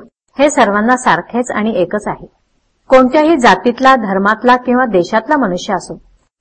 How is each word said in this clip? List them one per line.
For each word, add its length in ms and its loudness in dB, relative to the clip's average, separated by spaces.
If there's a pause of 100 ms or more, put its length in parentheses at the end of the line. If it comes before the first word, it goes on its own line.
(380)
हे 120 4
सर्वांना 460 0
सारखेच 540 -2
आणि 260 -4
एकच 320 -4
आहे. 180 -12 (600)
कोणत्याही 480 4
जातीतला, 600 2
धर्मातला 600 0
किंवा 280 0
देशातला 520 0
मनुष्य 380 -4
असो, 220 -8 (440)